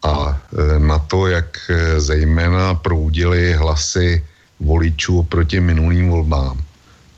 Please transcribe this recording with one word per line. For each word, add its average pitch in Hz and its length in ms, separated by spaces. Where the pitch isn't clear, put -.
a, 73 320
eh, 76 260
na 76 200
to, 95 280
jak, 85 300
eh, 82 320
zejména 82 760
proudily 85 760
hlasy 80 680
voličů 80 640
oproti 85 320
minulým 87 520
volbám, 71 520